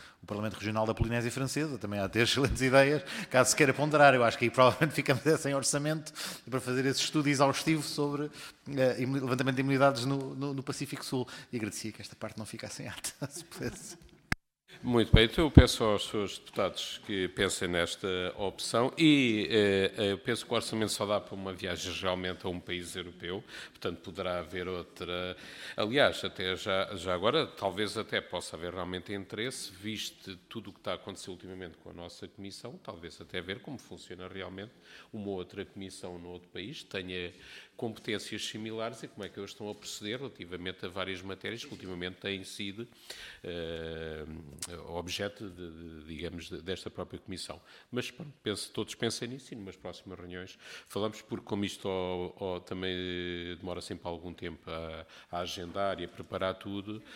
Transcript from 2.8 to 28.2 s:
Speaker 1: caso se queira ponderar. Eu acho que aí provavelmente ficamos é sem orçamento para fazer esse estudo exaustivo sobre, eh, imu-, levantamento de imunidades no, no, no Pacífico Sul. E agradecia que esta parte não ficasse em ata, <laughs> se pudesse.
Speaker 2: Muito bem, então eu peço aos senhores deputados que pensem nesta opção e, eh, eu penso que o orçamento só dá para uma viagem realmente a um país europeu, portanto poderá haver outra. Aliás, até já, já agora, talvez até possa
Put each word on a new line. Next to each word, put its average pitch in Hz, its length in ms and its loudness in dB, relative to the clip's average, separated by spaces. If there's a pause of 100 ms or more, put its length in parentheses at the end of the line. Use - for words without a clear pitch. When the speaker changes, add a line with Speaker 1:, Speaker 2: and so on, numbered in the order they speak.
Speaker 1:
caso 127 220 8
se - 40 4
queira 135 180 8
ponderar. 147 400 10
Eu 123 100 6
acho 113 140 4
que - 80 4
aí 113 60 4
provavelmente 131 420 8
ficamos 139 320 2
é 156 120 6
sem 139 160 0
orçamento 147 580 0 (380)
para 127 100 0
fazer 127 260 0
esse 131 140 2
estudo 147 300 4
exaustivo 143 520 6
sobre, 143 480 -2 (460)
eh, 127 260 4
imu-, 135 200 2
levantamento 127 340 2
de 135 60 2
imunidades 135 440 6
no, 139 300 -2
no, 139 180 -4
no 135 100 -6
Pacífico 135 420 -6
Sul. 127 220 0 (240)
E - 40 -6
agradecia 107 360 -4
que - 100 -16
esta - 140 -14
parte - 220 -10
não 110 80 -8
ficasse 107 380 -10
em 143 60 -8
ata, - 300 -8
<laughs> 139 100 -6
se - 160 -12
pudesse. - 520 -8 (840)
Speaker 2:
Muito 120 320 6
bem, 110 120 12
então 160 200 2
eu 139 60 2
peço 123 300 10
aos 107 280 4
senhores 101 280 -2
deputados - 680 -2
que 92 240 0
pensem 95 400 2
nesta 90 680 0
opção 104 600 0
e, 135 520 6
eh, 101 600 6
eu 98 60 2
penso 113 280 -2
que - 60 -6
o 120 40 2
orçamento 110 360 0
só - 140 0
dá 101 160 2
para - 140 -12
uma 95 180 -6
viagem 90 400 -4
realmente 90 520 -2
a 98 40 -2
um 87 100 -4
país 87 340 -8
europeu, 90 480 -8 (280)
portanto - 300 -6
poderá 90 400 -4
haver 87 280 -6
outra. 90 680 -6 (400)
Aliás, 110 480 4
até 92 320 -2
já, 95 400 0
já 90 160 -2
agora, 113 340 2
talvez 98 500 -2
até 107 220 -2
possa - 380 -8